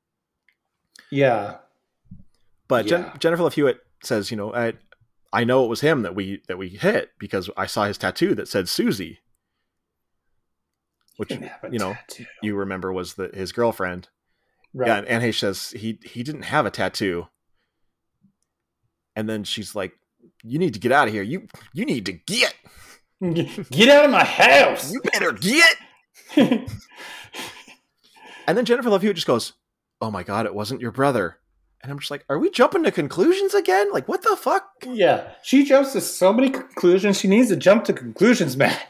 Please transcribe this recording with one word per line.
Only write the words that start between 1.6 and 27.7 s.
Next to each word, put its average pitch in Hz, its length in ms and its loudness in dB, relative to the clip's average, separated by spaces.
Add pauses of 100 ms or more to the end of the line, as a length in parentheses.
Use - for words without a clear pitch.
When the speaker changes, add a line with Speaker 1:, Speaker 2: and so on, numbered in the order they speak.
Speaker 2:
But 113 180 2
Jen-, 175 160 0
Speaker 1:
Yeah. - 160 -14
Speaker 2:
Jennifer 165 260 0
Love - 100 0
Hewitt 139 260 2 (220)
says, 107 280 -4
you 113 60 -6
know, 104 180 -8
"I, 117 200 -2 (580)
I 107 120 2
know 127 200 4
it 113 40 -2
was 113 120 -4
him 147 220 2
that 90 120 -6
we, 98 340 -8
that 92 100 -8
we 95 100 -10
hit 104 500 -2
because 98 380 -6
I 95 100 -4
saw 107 200 -2
his 101 120 -4
tattoo 165 380 0
that - 120 -8
said 196 200 -2
Susie." 101 520 -4 (2000)
Which, - 140 -10
Speaker 1:
He - 60 -8
didn't 117 140 -14
have - 140 -20
a - 80 -12
Speaker 2:
you 120 80 -6
know, 95 140 -6 (140)
Speaker 1:
tattoo. - 180 -18 (160)
Speaker 2:
you 107 140 -4
remember 95 360 -6
was 90 220 -8
the, 92 200 -10
his 95 180 -8
girlfriend. 95 560 -4 (640)
Speaker 1:
Right. 127 140 -2
Speaker 2:
Yeah, 110 100 2
and 101 100 -8
Anne 117 140 -2
Heche 113 180 -2
says, 101 300 -6
"He, 113 340 -10
he - 180 -14
didn't 143 200 -10
have 147 240 0
a 98 40 -4
tattoo." 92 560 -4 (1900)
And 107 120 -6
then 110 160 -6
she's - 300 -10
like, 95 180 -6 (520)
"You 120 140 -6
need 170 160 0
to 92 60 -12
get 117 120 0
out 139 160 4
of 107 60 -6
here. 101 100 -2
You, 156 240 -8 (240)
you 190 120 -6
need 135 220 -4
to 98 60 -6
get." 208 420 -4 (640)
Speaker 1:
<laughs> 170 520 -4
Get 196 180 6
out 285 160 10
of 285 60 6
my 180 160 4
house. 233 640 4
Speaker 2:
You 254 80 -8
better 190 320 -2
get. 240 440 4 (600)
Speaker 1:
<laughs> 240 340 2 (1800)